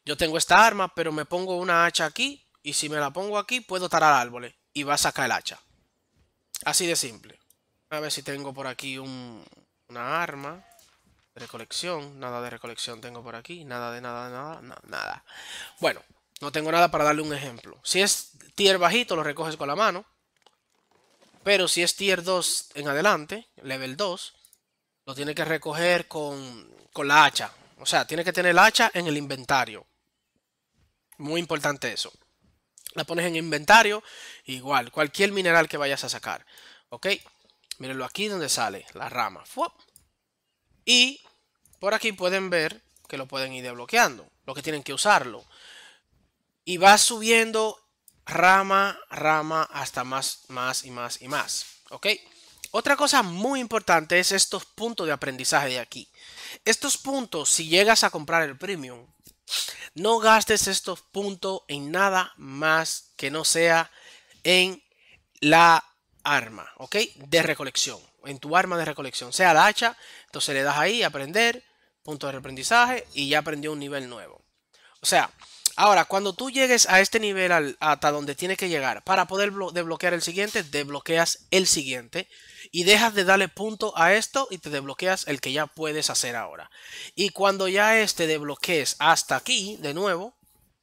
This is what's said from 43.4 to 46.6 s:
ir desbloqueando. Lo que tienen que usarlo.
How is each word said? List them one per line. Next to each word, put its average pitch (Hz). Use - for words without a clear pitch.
ir 127
desbloqueando. 123
Lo 165
que 143
tienen 151
que 139
usarlo. 131